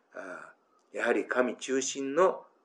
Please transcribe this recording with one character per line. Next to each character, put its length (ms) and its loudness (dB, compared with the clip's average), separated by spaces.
あ、 400 -16
や 120 -2
は 80 4
り 140 0
神 300 2
中 240 -2
心 340 -4
の、 280 4